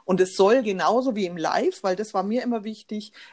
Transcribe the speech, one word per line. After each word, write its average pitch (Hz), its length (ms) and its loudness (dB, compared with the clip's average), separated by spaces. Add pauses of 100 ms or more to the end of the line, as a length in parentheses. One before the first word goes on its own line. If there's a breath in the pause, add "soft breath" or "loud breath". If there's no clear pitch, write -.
Und 185 160 2
es 185 160 0
soll 220 260 6
genauso 208 540 0
wie 202 100 -2
im 175 100 -8
Live, 185 480 -2
weil 185 120 0
das 214 180 -6
war 190 100 0
mir 226 180 -2
immer 233 220 -4
wichtig, 214 480 -10 (200 loud breath)